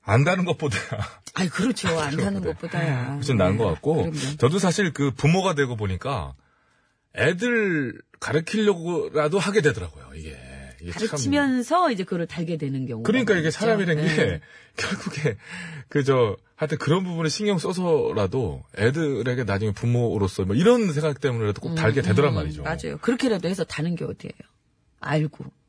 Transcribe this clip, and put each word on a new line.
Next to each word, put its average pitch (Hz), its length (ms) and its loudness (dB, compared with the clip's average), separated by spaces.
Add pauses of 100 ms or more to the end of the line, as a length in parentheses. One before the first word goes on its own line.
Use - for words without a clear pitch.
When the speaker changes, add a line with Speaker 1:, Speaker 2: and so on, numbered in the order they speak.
Speaker 1:
안 110 180 4
다는 180 220 2
것보다 147 320 0 (580)
Speaker 2:
아이, 185 140 0
그렇죠. 196 400 0
안 151 280 0
다는 190 300 0
Speaker 1:
<laughs> - 0 -
그렇죠. 160 140 -4
Speaker 2:
것보다야. 139 540 -2
Speaker 1:
훨씬 135 220 0
나은 98 200 4
것 110 80 2
Speaker 2:
네, 87 80 2
Speaker 1:
같고. 151 240 0
Speaker 2:
그럼요. 151 420 -2
Speaker 1:
저도 170 220 4
사실 180 320 2
그 139 180 0
부모가 175 460 2
되고 131 180 0
보니까 98 600 -4 (840)
애들 185 840 2 (200)
가르치려고라도 165 1160 0
하게 196 240 2
되더라고요, 87 520 -2
이게. 78 220 -14 (440)
이게 87 120 -10
참 220 160 -4
Speaker 2:
가르치면서 277 840 2
이제 190 100 -4
그거를 170 240 -4
달게 170 300 -6
되는 135 300 -4
경우가 117 200 -6
Speaker 1:
그러니까 214 280 4
이게 160 140 2
Speaker 2:
있죠. - 120 -4
Speaker 1:
사람이란 196 380 2
게 151 40 0
Speaker 2:
네. 135 380 0 (180)
Speaker 1:
<laughs> - 180 -20
결국에 151 600 -4 (520)
그저 131 480 2 (200)
하여튼 156 220 -2
그런 185 260 2
부분에 165 240 -2
신경 202 300 0
써서라도 127 1040 0 (120)
애들에게 127 680 0
나중에 101 260 0
부모로서 107 720 0
뭐 98 120 0
이런 208 360 4
생각 147 280 -2
때문에라도 113 400 0
꼭 - 160 -6
달게 143 240 2
Speaker 2:
음, - 20 -2
Speaker 1:
되더란 127 300 4
Speaker 2:
음, - 20 0
Speaker 1:
말이죠. 76 300 -4
Speaker 2:
맞아요. 156 360 -6
그렇게라도 226 480 0
해서 190 140 -2
다는 165 320 -2
게 151 100 -6
어디예요? - 280 -10 (680)
알고. 151 460 -2 (240)